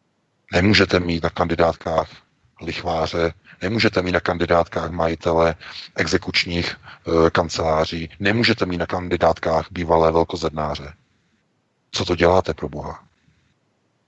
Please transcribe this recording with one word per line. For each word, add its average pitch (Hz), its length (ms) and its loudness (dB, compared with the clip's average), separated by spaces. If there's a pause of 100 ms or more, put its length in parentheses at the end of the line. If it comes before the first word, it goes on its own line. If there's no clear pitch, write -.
(540)
Nemůžete 95 460 4
mít 85 240 -2
na 85 60 -2
kandidátkách 82 800 0 (520)
lichváře, 82 720 -4 (280)
nemůžete 107 400 0
mít 90 100 -2
na 87 80 2
kandidátkách 85 680 0
majitele 82 680 0 (400)
exekučních, 87 800 -2
eh, 82 540 0
kanceláří, 80 800 -2 (100)
nemůžete 110 460 0
mít 90 120 -2
na 85 80 -4
kandidátkách 82 840 0
bývalé 82 400 2
velkozednáře. 76 840 -2 (1000)
Co - 140 -4
to 87 100 -2
děláte, 87 380 4
pro 73 160 -8
boha? 71 340 -12 (1040)